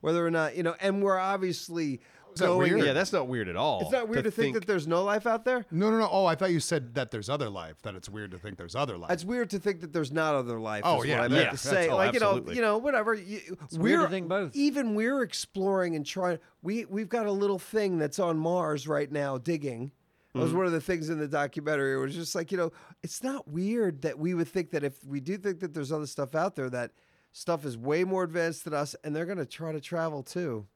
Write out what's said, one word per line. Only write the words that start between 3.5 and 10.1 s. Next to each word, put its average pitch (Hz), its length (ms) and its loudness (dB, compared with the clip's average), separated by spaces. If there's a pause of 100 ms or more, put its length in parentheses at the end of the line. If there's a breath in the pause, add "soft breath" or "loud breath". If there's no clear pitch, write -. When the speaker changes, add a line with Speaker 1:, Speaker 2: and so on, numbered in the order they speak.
Speaker 3:
all. 120 260 2
Speaker 1:
It's 156 80 -2
not 240 180 2
weird 202 160 0
to 214 60 2
Speaker 3:
To - 60 -12
Speaker 1:
think 226 180 2
Speaker 3:
think 208 100 -2
Speaker 1:
that - 80 -6
there's 165 140 2
no 165 160 4
life 208 240 0
out 226 180 0
there? 247 280 0
Speaker 2:
No, 190 180 4
no, 226 80 4
no. 214 120 4
Oh, 190 140 4
I 170 120 6
thought 185 160 2
you 160 80 4
said 123 340 -2
that 123 160 -2
there's 107 180 -6
other 139 220 0
life, 85 320 -10
that 104 140 -8
it's 90 120 -14
weird 101 220 -8
to 92 80 -12
think 95 200 -12
there's 87 180 -8
other 131 200 -2
life. 85 140 -8
Speaker 1:
It's 170 140 -2
weird 233 260 -2
to 202 80 -4
think 185 220 -2
that 160 120 -14
there's 151 200 -2